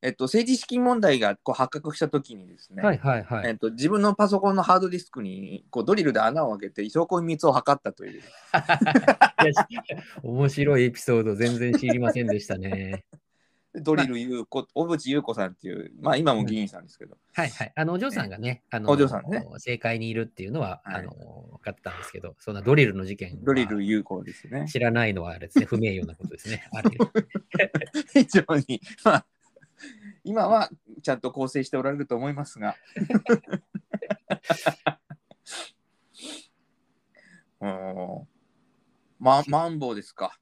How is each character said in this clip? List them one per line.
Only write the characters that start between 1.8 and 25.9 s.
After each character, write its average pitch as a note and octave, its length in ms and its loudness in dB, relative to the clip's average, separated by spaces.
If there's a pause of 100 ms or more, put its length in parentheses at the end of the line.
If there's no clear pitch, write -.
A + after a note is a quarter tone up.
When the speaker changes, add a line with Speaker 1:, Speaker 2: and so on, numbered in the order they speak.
Speaker 1:
覚 D3 160 -8
し - 40 -14
た D#3 100 0
時 - 260 -2
に F#2+ 100 -18
で F#2 120 -20
す - 160 -20
ね、 G2 100 -6
Speaker 2:
は G#3 100 4
い C3 40 0
は C3 220 2
い G2+ 40 -8
は A2 180 -4
い。 G#2+ 60 -2
Speaker 1:
え A2+ 60 -2
っ - 20 -4
と、 A2+ 160 -2
自 B2 160 -2
分 G3+ 140 2
の G3+ 120 4
パ G#3 140 4
ソ G3 140 2
コ G3 100 2
ン G3 40 2
の F#3+ 60 2
ハ F#3 140 6
ー F#3 60 6
ド F#3 80 -2
デ F3+ 80 -6
ィ - 20 -4
ス - 100 -18
ク B2 140 -10
に F#2+ 460 -10
こ B2 100 -6
う G#2+ 60 0
ド F3+ 100 4
リ G3+ 80 0
ル D3 80 2
で A2 80 2
穴 C3 260 2
を A#2+ 120 -2
開 G2+ 100 -10
け - 80 -14
て G#2 140 -6
証 E3 200 0
拠 F3 120 0
隠 E3 160 -4
滅 E3 100 2
を C#3 60 6
図 C3 60 4 (120)
っ C#3+ 100 2
た G2 120 -6
と G2 100 -18
い G2 140 -14
う。 - 20 -16
Speaker 2:
<laughs> - 0 -
い - 20 -20
や、 - 1600 4 (400)
面 C3+ 280 2
白 C#3+ 280 2
い B2 60 6
エ B2 80 2
ピ - 80 -12
ソ A#2+ 200 2
ー A2+ 40 0
ド、 G#2+ 120 0
全 A#2+ 220 0
然 A#2+ 160 0
知 G#2 140 2
り A#2+ 120 -4
ま A#2+ 120 2
せ B2 100 -2
ん A#2 60 -2
で G#2 140 0
し - 60 -16
た G2+ 100 -4
ね。 F#2+ 480 -8 (380)
Speaker 1:
<laughs> - 380 -18
ド D#3 140 2
リ D#3 100 2
ル B2 140 -4
優 A#2+ 260 -6
子、 - 140 -6
Speaker 2:
ま B2 140 -10
Speaker 1:
小 E3 140 -2
渕 D#3+ 220 -4
優 C#3 120 2
子 A2+ 120 -6
さ G#2+ 140 -4
ん F#2 60 -10
っ - 20 -20
て - 140 -14
い F#2 40 -8
う、 F#2+ 180 -12 (100)
ま D#3 100 0
あ、 C3 60 2
今 D3 180 2
も G#2+ 80 0
議 G#2+ 160 -2
員 G2+ 80 -4
さ F2+ 120 -14
ん F2 40 -20
で - 60 -20
す - 100 -20
け - 60 -18
ど。 - 80 -20
Speaker 2:
う - 20 -20
ん。 - 40 -20 (220)
は D#3+ 40 -2
い C#3 40 -4
は - 140 -10
い。 - 100 -10
あ D#3 120 -2
の、 E3 80 -4
お F3+ 40 -4
嬢 C4 140 -4
さ - 120 -4
ん G2+ 60 -8
が F#2 80 -12
ね、 B2 280 -6
Speaker 1:
え - 100 -10
え。 - 0 -
Speaker 2:
あ A2+ 60 -2
の、 G#2+ 100 2
Speaker 1:
お C#3+ 60 4
嬢 C#3+ 100 6
さ A#2 140 -4
ん D#3 100 -10
ね。 G3 220 -6
Speaker 2:
政 - 280 -8
界 A2+ 180 -2
に A2+ 100 -6
い A2+ 40 -6
る A2+ 100 -2
っ - 40 -4
て - 160 -14
い F#2 40 -10
う G#2 40 -10
の D#3 80 -6
は、 F#2+ 240 -6
Speaker 1:
は F#2 160 -10
い。 - 20 -12
Speaker 2:
あ - 20 -
の、 - 100 -14 (400)
分 - 60 -20
か G#2 120 -12
っ - 100 -12
た F2+ 140 -12
ん - 20 -16
で - 60 -14
す - 80 -16
け F#2+ 80 -12
ど、 F#2+ 200 -16
そ - 120 -12
ん G2+ 40 -8
な G2+ 60 -10
ド A#2+ 140 6
リ D3 100 8
ル G#2 80 0
の F#2+ 120 -6
事 G2+ 100 -8
件 F#2+ 160 -12
は - 100 -14
Speaker 1:
ド C3+ 120 0
リ B2+ 120 2
ル G#2 160 -4
優 G#2 220 0
子 F#2+ 200 -8
で F2+ 100 -16
す - 160 -20
ね。 C#3+ 180 -8
Speaker 2:
知 D3 120 -4
ら A#2+ 120 2
な A#2 160 2
い G#2 60 0
の F#2 100 -4
は E2+ 80 -8
あ - 80 -10
れ - 80 -14
で - 60 -18
す C#4+ 60 6
ね。 - 60 0
不 A#2 120 -2
名 G#2+ 200 0